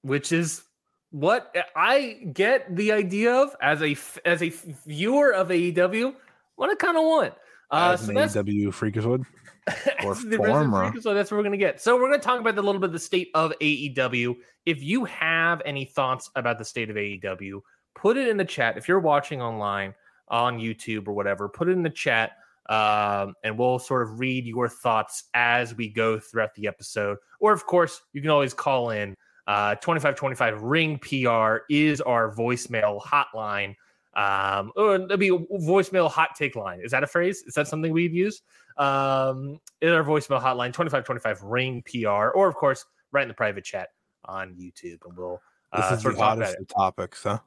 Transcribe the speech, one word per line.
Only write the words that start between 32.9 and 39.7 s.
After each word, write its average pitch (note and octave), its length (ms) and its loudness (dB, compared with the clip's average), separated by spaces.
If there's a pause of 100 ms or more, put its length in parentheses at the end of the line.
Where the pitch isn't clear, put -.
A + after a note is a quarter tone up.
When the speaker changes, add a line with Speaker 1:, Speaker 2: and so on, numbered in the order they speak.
Speaker 1:
hotline. G#2 720 -2 (420)
Um, G2 600 0
or G3+ 180 4
it'd F#3 240 0
be G3 100 2
a F#3 40 4
voicemail F3+ 760 2
hot - 280 0
take C#3+ 180 -4
line. F#2+ 280 -8
Is A#2 100 -6
that C3+ 100 2
a D3 60 0
phrase? F3+ 400 0
Is A#2+ 60 -16
that D3 120 0
something D#3 260 -4
we'd E3 200 0
use? G3 300 -2 (360)
Um, C3+ 840 0 (220)